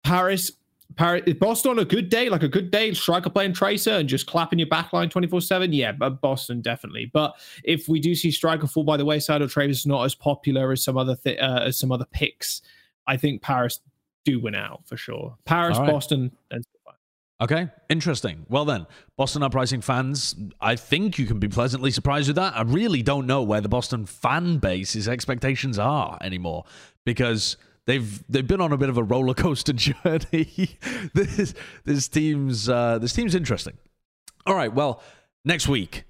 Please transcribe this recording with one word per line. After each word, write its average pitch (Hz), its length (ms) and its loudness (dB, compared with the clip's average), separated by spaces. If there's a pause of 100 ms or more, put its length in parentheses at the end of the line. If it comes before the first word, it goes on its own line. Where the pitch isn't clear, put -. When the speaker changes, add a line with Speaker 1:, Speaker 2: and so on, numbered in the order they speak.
Speaker 1:
Paris, 180 480 2 (440)
Paris, 170 300 2
is 170 80 4
Boston 226 380 2
on 233 80 2
a 190 60 4
good 196 240 0
day, 233 200 4
like, 165 140 2
a 147 40 2
good 175 220 0
day, 214 240 2
Striker 175 380 0
playing 196 220 2
Tracer 208 380 0
and 165 160 2
just - 200 -2
clapping 165 320 2
your 156 80 2
back 160 260 0
line 175 160 2
twenty-four 180 320 0
seven? 185 320 2
Yeah, 120 200 2
but 135 280 -2
Boston 127 400 -2
definitely. 117 500 -6
But 151 240 0 (280)
if 156 240 0
we 160 120 2
do 170 140 2
see 165 160 0
Striker 151 380 0
fall 156 160 0
by 151 140 2
the 143 80 0
wayside 151 360 2
or 139 60 2
Tracer's 139 400 0
not 135 160 2
as 139 100 0
popular 135 580 0
as 127 120 0
some 131 140 0
other 131 180 0
thi-, - 240 -4
uh, 127 240 0
as 127 160 -2
some 127 120 0
other 127 140 -2
picks, - 560 -4 (460)
I 135 100 0
think 143 240 -2
Paris 127 380 -2 (460)
do 131 140 2
win 110 140 -4
out 104 320 -8
for 113 120 -14
sure. 117 380 -12 (100)
Paris, 170 320 2
Speaker 2:
All 135 60 2
right. 147 80 4
Speaker 1:
Boston, 135 400 -2 (200)
and 120 120 -8 (800)
Speaker 2:
Okay, 160 280 0 (200)
interesting. 123 600 -2
Well 143 160 0
then, 107 200 -2 (320)
Boston 135 240 0
Uprising 127 400 0
fans, 131 540 -2 (260)
I 117 140 2
think 180 420 -2
you 135 80 0
can 104 140 0
be 104 80 2
pleasantly 123 420 0
surprised 143 380 0
with 143 80 0
that. 180 200 0
I 113 60 -2
really 147 400 2
don't 139 240 0
know 131 160 2
where 104 200 2
the 104 60 -4
Boston 117 380 -2
fan 156 540 0
base's 95 480 -2
expectations 123 720 -2
are 104 420 0
anymore, 90 440 -6 (380)
because 120 540 0 (300)
they've, 117 420 -2
they've 131 180 0
been 190 140 2
on 160 120 2
a 139 40 2
bit 135 120 2
of 123 80 0
a 117 60 2
roller 127 300 2
coaster 147 400 0
<laughs> - 0 -
journey. 160 1040 0 (380)
This, 196 400 0 (280)
this 139 240 0
team's, 139 640 0
uh, 120 300 2
this 120 140 -2
team's 226 200 0
interesting. 139 420 -2 (720)
All 190 80 2
right, 139 180 0
well, 135 300 0 (420)
next 156 240 0
week 117 420 -2